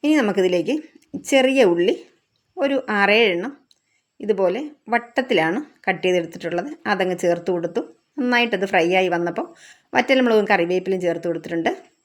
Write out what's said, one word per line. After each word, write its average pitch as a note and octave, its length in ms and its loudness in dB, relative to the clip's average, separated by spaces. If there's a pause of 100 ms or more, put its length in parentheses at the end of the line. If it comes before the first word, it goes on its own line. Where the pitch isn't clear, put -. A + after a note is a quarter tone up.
ഇനി D4+ 160 4
നമുക്കിതിലേക്ക് F#3 540 0 (560)
ചെറിയ C4 320 4 (100)
ഉള്ളി F3 220 2 (680)
ഒരു C#4 120 0 (220)
ആറേഴെണ്ണം G3+ 540 2 (720)
ഇതുപോലെ G3 360 0 (320)
വട്ടത്തിലാണ് G#3+ 680 0 (260)
കട്ട് F3+ 200 -4
ചെയ്തെടുത്തിട്ടുള്ളത്. F3 640 -2 (220)
അതങ്ങ് F#3 320 -2
ചേർത്ത് E3+ 320 0
കൊടുത്തു. E3+ 260 -4 (360)
നന്നായിട്ടത് A#3 520 0
ഫ്രൈ F3 160 2 (140)
ആയി F#3 160 2
വന്നപ്പോൾ F3 300 -4 (480)
വറ്റൽമുളകും A#3+ 560 2
കറിവേപ്പിലയും F3+ 540 0
ചേർത്ത് E3+ 260 -2
കൊടുത്തിട്ടുണ്ട്. E3 400 -4 (340)